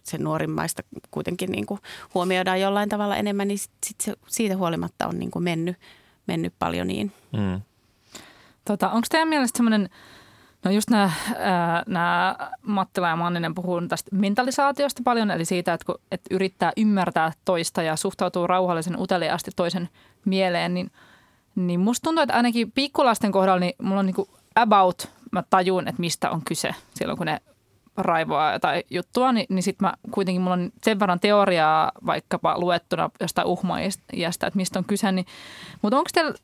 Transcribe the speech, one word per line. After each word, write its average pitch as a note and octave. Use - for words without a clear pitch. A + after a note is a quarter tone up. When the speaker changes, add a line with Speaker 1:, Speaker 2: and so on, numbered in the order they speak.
Speaker 1:
sen D3+
nuorimmaista D#3
kuitenkin F#3
niinku G#3
huomioidaan F#3
jollain G3+
tavalla G#3
enemmän, G3+
niin G3+
sit, -
sit -
se G#3
siitä G3
huolimatta E3+
on F3
niinku F3
mennyt, F3
mennyt E3+
paljon F2
niin. G3
Speaker 2:
Mm. G2
Speaker 3:
Tota, G3
onks A3+
teidän D#4+
mielestä C#4
semmonen, G#3+
no F#3
just G#3+
nää, G3+
ää, E3+
nää F3
Mattila F#3+
ja D#3+
Manninen E3+
puhuu F3+
tästä -
mentalisaatiosta C4
paljon, A#3
eli E3
siitä, F3
että -
kun, -
että F#3
yrittää F#3
ymmärtää F3+
toista F3
ja D#3+
suhtautuu F3+
rauhallisen F3+
uteliaasti F3
toisen F3
mieleen, F3+
niin, F3+
niin F3
musta A3
tuntuu, D#4+
että -
ainakin A#3+
pikkulasten C4
kohdalla F#3+
niin F3
mulla G3
on G3
niinku F#3+
about, G#3
mä F3+
tajun, F#3
että C#3
mistä E3
on D#3+
kyse -
silloin, -
kun E3+
ne D#3
raivoaa D#3
jotain D3+
juttua, B3
niin, A3
niin F#3
sit F#3+
mä F#3+
kuitenkin, F#3
mulla F3+
on F3+
sen G#3+
verran F3+
teoriaa F3
vaikkapa E3
luettuna E3+
jostain F3
uhmaiästä, -
että F3
mistä F#3
on F3+
kyse, G3
niin, F#3
mut G#3
onks D4+
teillä D#4+